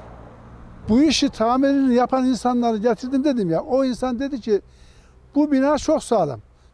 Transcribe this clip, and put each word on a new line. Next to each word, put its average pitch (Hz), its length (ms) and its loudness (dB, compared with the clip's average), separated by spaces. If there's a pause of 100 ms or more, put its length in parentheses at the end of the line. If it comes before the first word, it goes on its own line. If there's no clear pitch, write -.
(880)
bu 226 140 4
işi 285 260 2
tamirini 262 640 2
yapan 247 300 2
insanları 240 520 0
getirdim 254 480 -2
dedim 240 260 0
ya. 160 100 0
O 262 240 -2
insan 254 340 -4
dedi 277 220 -6
ki, 208 200 0 (760)
"Bu 294 180 2
bina 277 260 2
çok 302 260 -2
sağlam." 151 360 0 (340)